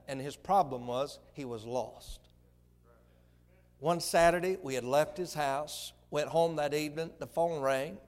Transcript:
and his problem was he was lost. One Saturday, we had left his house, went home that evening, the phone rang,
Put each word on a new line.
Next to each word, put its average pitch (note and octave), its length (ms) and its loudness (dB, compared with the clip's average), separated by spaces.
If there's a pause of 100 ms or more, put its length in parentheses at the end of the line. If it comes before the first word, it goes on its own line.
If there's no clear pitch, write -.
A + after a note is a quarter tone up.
and C3+ 140 -6
his C3+ 160 -8
problem C3 500 2
was B2+ 320 -4 (140)
he C#3+ 120 -10
was A2+ 200 -8
lost. - 560 -6 (1600)
One E3 200 2
Saturday, F3 560 4
we C3+ 180 -6
had A#2+ 100 -2
left C#3 320 2
his F3+ 180 -6
house, D3 580 -4 (180)
went D3 180 -2
home E3 280 2
that D3 180 -2
evening, D3+ 440 -4
the C#3+ 80 -8
phone E3 340 -2
rang, C3+ 480 0